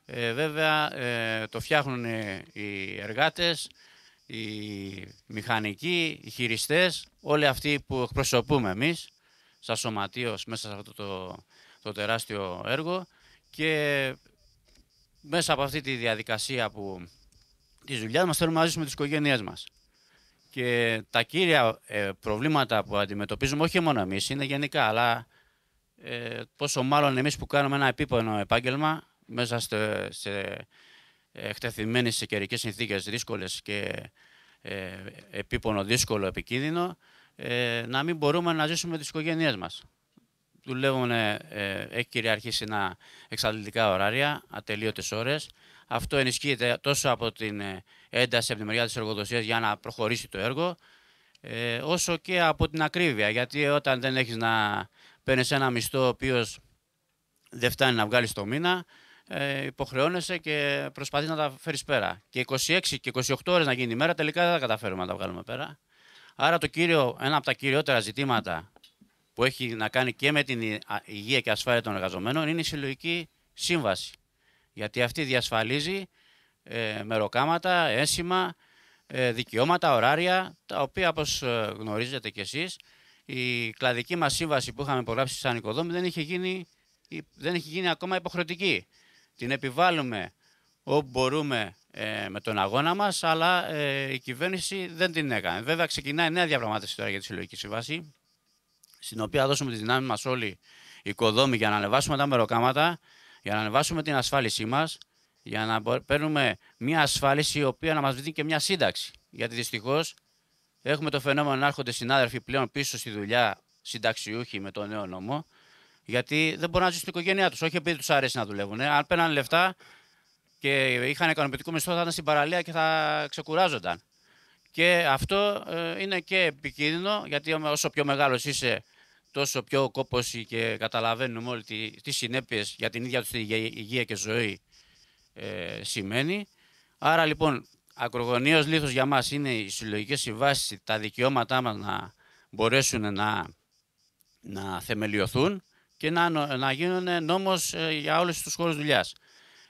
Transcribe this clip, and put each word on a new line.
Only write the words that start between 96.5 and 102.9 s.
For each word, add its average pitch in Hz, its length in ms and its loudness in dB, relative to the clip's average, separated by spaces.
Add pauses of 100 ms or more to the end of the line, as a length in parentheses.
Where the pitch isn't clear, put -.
τώρα 107 120 -4
για 98 100 -2
τη 95 60 -12
συλλογική 92 320 -10
σύμβαση, 131 580 -8 (840)
στην - 220 -10
οποία 110 200 0
θα 135 60 4
δώσουμε 139 240 0
τις 113 100 -6
δυνάμεις 127 280 0
μας 110 160 -2
όλοι 127 220 -2 (560)
οι 98 80 -6
οικοδόμοι 117 460 4
για 107 140 4
να 104 60 4
ανεβάσουμε 117 400 2
τα 143 100 2
μεροκάματα, 131 720 4 (440)